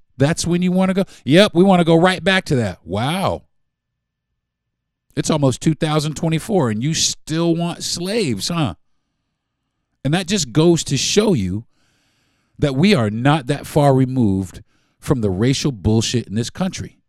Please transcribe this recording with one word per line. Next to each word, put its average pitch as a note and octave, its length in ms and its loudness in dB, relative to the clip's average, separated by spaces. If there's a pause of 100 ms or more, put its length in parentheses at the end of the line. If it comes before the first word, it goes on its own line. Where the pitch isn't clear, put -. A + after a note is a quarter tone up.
(160)
That's D3 300 0
when F3 160 0
you F3+ 100 0
wanna F#3+ 220 0
go? F#3+ 100 0 (200)
Yep, F3 300 4
we F3 100 6
wanna F3+ 200 6
go E3 120 4
right F3 260 2
back F#3+ 240 0
to D3+ 100 0
that. A2 300 -4
Wow. A#2+ 560 -4 (1700)
It's - 160 -4
almost C#3+ 300 0
two D#3+ 140 0
thousand D3+ 400 -2
twenty-four D#3+ 560 -2
and G#2+ 120 -2
you D#3 120 -2
still E3 600 -2
want E3+ 280 -6
slaves, F3 680 -4
huh? D#3 260 -2 (1300)
And C#3+ 100 0
that F#3 120 -2
just D#3+ 260 -4
goes D#3+ 320 4
to C#3+ 120 -2
show G#3 380 0
you G2 320 -4 (920)
that C#3+ 160 -2
we F#3+ 200 4
are A2 160 2
not B2+ 380 0
that C#3+ 180 -6
far C#3+ 280 4
removed A#2+ 680 0 (360)
from C3+ 220 -2
the G#2 100 0
racial C3 420 0
bullshit A2 540 0
in F#2+ 80 -10
this A#2 160 -4
country. - 580 -8